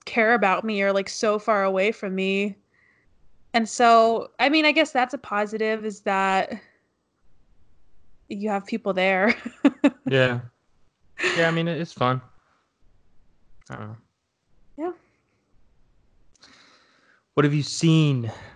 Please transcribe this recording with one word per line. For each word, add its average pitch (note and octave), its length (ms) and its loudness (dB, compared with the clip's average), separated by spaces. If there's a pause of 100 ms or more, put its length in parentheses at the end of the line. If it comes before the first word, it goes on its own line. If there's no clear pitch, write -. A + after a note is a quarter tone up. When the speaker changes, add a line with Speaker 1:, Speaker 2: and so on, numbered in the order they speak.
Speaker 1:
care A3+ 300 2
about F#3+ 300 2
me G#3+ 180 -2
are, G3 100 2
like, G3 160 -2
so G#3+ 300 -2
far G#3 240 0
away F#3+ 300 0
from F#3+ 240 -8
me." G3 400 -2 (960)
And A3+ 140 0
so, A#3 600 4 (100)
I C4 80 2
mean, D#4 160 2
I D4+ 80 4
guess D4 180 2
that's B3+ 240 -2
a C4 40 -10
positive, G#3+ 640 -4
is G3+ 160 -10
that F#3+ 600 -2 (1700)
you G#3 200 -6
have G3 180 -4
people G#3 260 -4
there. F#3+ 420 0 (280)
<laughs> - 460 0
Speaker 2:
Yeah. B2+ 320 2 (960)
Yeah, E3 120 2
I - 40 0
mean, E3 160 -2
it, D#3+ 120 -6
it's E3+ 120 -10
fun. B2+ 280 -2 (1500)
I B2+ 60 -12
don't G#2+ 120 -14
know. A2+ 80 -16 (800)
Speaker 1:
Yeah. E4+ 160 -8 (2500)
Speaker 2:
What D3 100 4
have D3 100 2
you D3 80 0
seen? D3 680 2 (260)